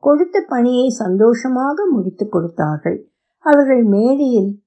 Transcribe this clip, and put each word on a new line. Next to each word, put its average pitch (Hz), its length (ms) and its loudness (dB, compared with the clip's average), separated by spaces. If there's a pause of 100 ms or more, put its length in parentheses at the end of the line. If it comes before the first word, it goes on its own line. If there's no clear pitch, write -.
கொடுத்த 349 420 2
பணியை 247 500 0
சந்தோஷமாக 247 920 0
முடித்து 202 400 -4
கொடுத்தார்கள். 170 720 -4 (460)
அவர்கள் 269 400 4
மேடையில் 226 680 0 (160)